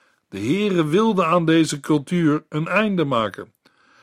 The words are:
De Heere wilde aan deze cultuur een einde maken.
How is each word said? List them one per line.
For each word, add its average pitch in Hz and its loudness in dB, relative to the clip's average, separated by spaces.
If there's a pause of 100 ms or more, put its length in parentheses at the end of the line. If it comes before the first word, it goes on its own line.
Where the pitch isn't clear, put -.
(280)
De 98 -12
Heere 175 0
wilde 190 2
aan 170 2
deze 160 2
cultuur 151 0
een 156 -4
einde 185 0
maken. 110 -4 (500)